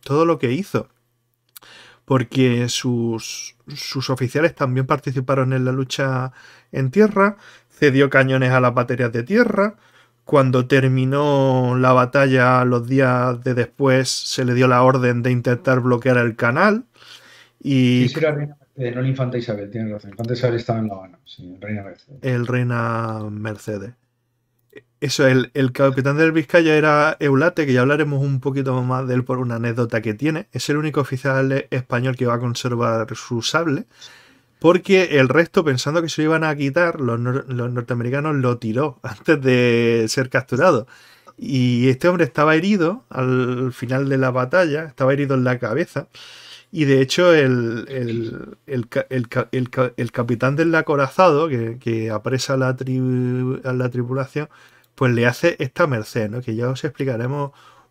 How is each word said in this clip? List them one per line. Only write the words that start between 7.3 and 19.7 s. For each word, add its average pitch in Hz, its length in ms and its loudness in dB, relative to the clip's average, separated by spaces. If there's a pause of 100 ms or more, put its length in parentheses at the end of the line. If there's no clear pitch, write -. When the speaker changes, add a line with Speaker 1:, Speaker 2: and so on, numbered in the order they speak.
Speaker 1:
cedió 139 400 4
cañones 131 420 2
a 127 100 4
las 123 120 4
baterías 123 380 -2
de 117 120 -4
tierra. 208 520 2 (480)
Cuando 131 440 2
terminó 131 1080 2
la 127 160 4
batalla, 127 720 4
los 120 220 0
días 127 560 2
de 127 100 0
después, 131 560 0
se - 360 -4
le 123 80 2
dio 127 140 4
la 123 160 6
orden 127 380 4
de 127 100 0
intentar 123 500 0
bloquear 123 360 2
el 120 200 0
canal. 185 480 0 (760)
Y 123 460 2
Speaker 2:
Sí, - 20 -2
sí, 156 100 -6
era 151 160 2
Reina 147 240 -8
Mercedes, 123 360 -8
no 127 60 -4
el 131 60 -2
Infanta 127 300 -2
Isabel, 104 340 -6